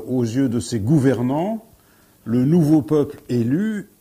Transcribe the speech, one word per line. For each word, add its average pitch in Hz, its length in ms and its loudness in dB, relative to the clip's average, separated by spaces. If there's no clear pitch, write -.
aux 123 160 -2
yeux 123 260 0
de 117 100 -2
ses 117 200 -4
gouvernants, 135 840 0
le 123 200 0
nouveau 156 380 4
peuple 147 440 -2
élu 160 640 -2